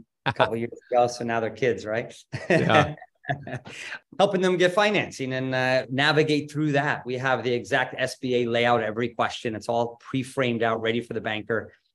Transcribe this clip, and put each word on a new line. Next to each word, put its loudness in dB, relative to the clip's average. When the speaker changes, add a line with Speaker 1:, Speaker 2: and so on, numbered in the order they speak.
Speaker 1:
a 0
Speaker 2:
<laughs> -8
Speaker 1:
couple 2
years -6
ago, 4
so -6
now 0
they're -2
kids, -2
right? -6
Speaker 2:
Yeah. 4
Speaker 1:
<laughs> -14
Helping 2
them 2
get 4
financing 0
and, -2
uh, 2
navigate 2
through 0
that. 0
We -4
have 0
the 0
exact -2
S -4
B 0
A -2
layout, 4
every -2
question. -4
It's -10
all -2
pre-framed -2
out, 0
ready 0
for -10
the -4
banker. -4